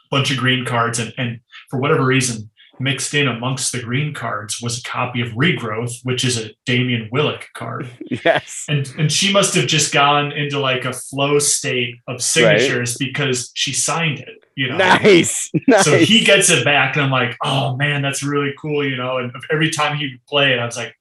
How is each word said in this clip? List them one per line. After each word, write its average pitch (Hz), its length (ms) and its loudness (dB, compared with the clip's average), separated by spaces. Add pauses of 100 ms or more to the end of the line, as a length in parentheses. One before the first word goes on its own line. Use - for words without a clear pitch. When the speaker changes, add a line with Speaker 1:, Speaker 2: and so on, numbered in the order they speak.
(100)
Speaker 1:
Bunch 127 200 0
of 131 80 0
green 127 260 0
cards, 120 340 -2
and, 113 200 -6
and 120 220 -6 (300)
for 135 80 -4
whatever 139 260 2
reason, 123 460 0 (300)
mixed 135 340 -4
in 143 140 2
amongst 123 440 -4
the 127 100 -6
green 131 320 -4
cards 107 480 -8
was 120 160 -6
a - 40 -10
copy 123 380 -4
of 117 120 -4
Regrowth, 117 640 -2 (100)
which 127 200 -2
is 120 140 0
a 107 120 -8 (160)
Damian 123 460 -2
Willick 135 300 -2 (120)
card. 123 400 -10
Speaker 2:
<laughs> - 40 -20 (260)
Yes. - 440 0
Speaker 1:
And, 139 180 0 (100)
and 147 160 2
she 196 200 2
must 196 220 2
have 151 120 2
just 147 260 0
gone 143 400 2
into, 143 280 -4
like, 127 240 -2
a 127 80 -4
flow 139 460 0
state 127 580 -2 (120)
of 120 140 -8
signatures 123 760 4
Speaker 2:
Right. 135 80 -2
Speaker 1:
because 127 460 -2
she - 180 -2
signed 165 480 -2
it, - 240 -20 (120)
you - 120 -2
know? - 100 -2
Speaker 2:
Nice. 185 760 4
<laughs> 156 40 4 (220)
Speaker 1:
So 160 160 6
he 202 220 6
Speaker 2:
Nice. - 60 0
Speaker 1:
gets - 240 6
it 139 140 2
back, 135 320 2
and 147 80 2
I'm 135 60 0
like, 123 320 0
"Oh, 131 340 -2
man, 143 260 -2
that's 139 200 -4
really 143 380 -2
cool," 147 260 -2
you 135 100 -4
know? 127 220 -4
And 123 140 -6 (180)
every 156 200 0
time 147 260 -2
he 147 100 -4
would 127 200 -14
play 139 260 2
it, 120 60 0
I 117 80 -2
was 117 100 -8
like, 113 240 -8